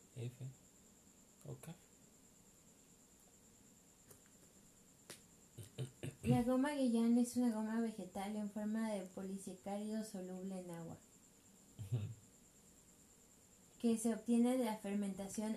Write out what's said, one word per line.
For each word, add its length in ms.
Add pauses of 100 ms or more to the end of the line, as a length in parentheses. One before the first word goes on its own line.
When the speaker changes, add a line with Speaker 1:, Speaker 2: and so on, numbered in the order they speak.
(160)
Speaker 1:
F. 280 (1000)
O 140
K 140 (4000)
F. 260
Speaker 2:
La 160
goma 300
guayana 480
es 160
una 160
goma 280
vegetal 540
en 160
forma 400
de 100
polisacárido 1040
soluble 560
en 120
agua, 260 (920)
Speaker 1:
Ujú. 100 (1800)
Speaker 2:
que 180
se 160
obtiene 440
de 80
la 120
fermentación 800